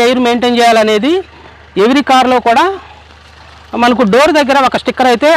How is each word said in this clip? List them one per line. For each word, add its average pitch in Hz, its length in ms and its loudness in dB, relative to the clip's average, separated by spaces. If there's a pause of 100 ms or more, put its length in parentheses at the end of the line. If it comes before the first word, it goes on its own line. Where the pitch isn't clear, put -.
ఎయిర్ 254 200 0
మెయింటైన్ 240 340 -2
చేయాలనేది 226 540 0 (720)
every 269 280 0
కార్లో 254 360 2
కూడా 254 180 2 (1160)
మనకు 240 280 0
డోర్ 285 280 2
దగ్గర 269 180 0 (100)
ఒక 233 140 -4
స్టిక్కర్ 254 300 -2
అయితే 285 260 0